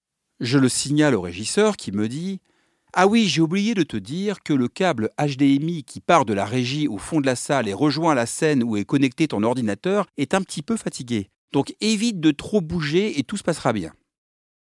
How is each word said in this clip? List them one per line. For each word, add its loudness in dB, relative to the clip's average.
Je 0
le 6
signale 2
au 2
régisseur -2
qui -10
me -2
dit : « -8
Ah 6
oui, 4
j'ai 2
oublié 0
de 2
te -4
dire -6
que 0
le 4
câble 0
H -2
D 4
M -2
I -6
qui -16
part 4
de -2
la 0
régie -2
au -8
fond -4
de 2
la 2
salle -2
et -2
rejoint 2
la 2
scène 0
où -2
est -2
connecté 0
ton -2
ordinateur -2
est -4
un 2
petit -10
peu -4
fatigué. -6
Donc 0
évite 0
de 2
trop -2
bouger -2
et 0
tout -8
se -8
passera -2
bien. » -6